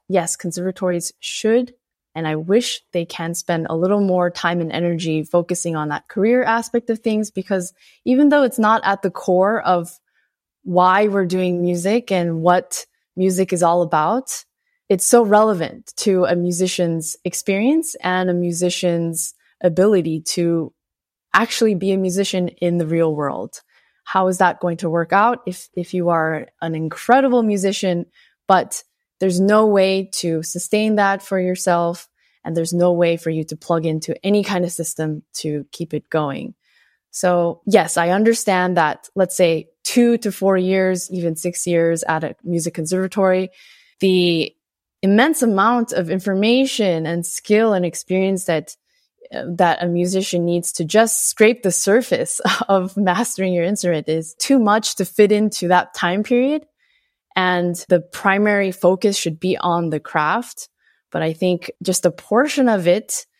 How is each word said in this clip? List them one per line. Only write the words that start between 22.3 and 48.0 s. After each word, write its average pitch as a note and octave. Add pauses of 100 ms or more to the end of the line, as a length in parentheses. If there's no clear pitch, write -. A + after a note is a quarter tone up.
in F3
the E3
real E3
world. C#3 (440)
How F#3+
is F#3
that F3+
going E3+
to F3
work E3
out A3+
if, -
if F3
you F3
are D#3+ (140)
an E3
incredible A#3+
musician, F#3+ (400)
but - (380)
there's F#3
no G#3+
way F#3+
to E3
sustain G#3+
that G3
for F#3+
yourself, F3+ (360)
and E3
there's E3
no F3
way E3+
for E3
you D#3+
to D#3
plug E3
into D#3 (100)
any G3+
kind F#3
of F3
system D#3 (120)
to D3+
keep -
it D3+
going? D3+ (560)
So F3
yes, F#3
I E3+
understand F#3+
that, D3+
let's F#3
say, E3 (160)
two A#3+
to G#3+
four F#3+
years, F#3
even E3+
six -
years E3
at D#3+
a E3
music E3+
conservatory, F#3 (500)
the F3 (480)
immense A3+
amount A3+
of E3+
information G3
and E3+
skill G#3+
and F3+
experience F#3